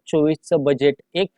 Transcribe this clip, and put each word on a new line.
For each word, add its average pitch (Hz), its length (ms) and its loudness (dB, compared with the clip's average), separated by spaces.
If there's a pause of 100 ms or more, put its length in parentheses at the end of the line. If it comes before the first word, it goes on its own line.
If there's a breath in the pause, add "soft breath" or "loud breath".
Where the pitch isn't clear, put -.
चोवीसचं 156 560 0
बजेट 139 320 2 (180)
एक 185 140 -2 (100)